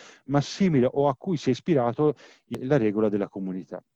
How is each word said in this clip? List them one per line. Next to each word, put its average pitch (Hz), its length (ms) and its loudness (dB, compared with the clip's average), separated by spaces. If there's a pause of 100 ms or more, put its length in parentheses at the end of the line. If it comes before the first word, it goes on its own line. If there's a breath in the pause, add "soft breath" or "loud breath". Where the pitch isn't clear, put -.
(240 loud breath)
ma 143 160 0
simile 139 500 2
o 143 160 2
a 135 80 0
cui 190 220 -4
si - 100 -6
è - 60 4
ispirato 143 600 0 (440 soft breath)
la 131 160 0
regola 107 320 2
della 101 220 -2
comunità. 92 520 -8 (140)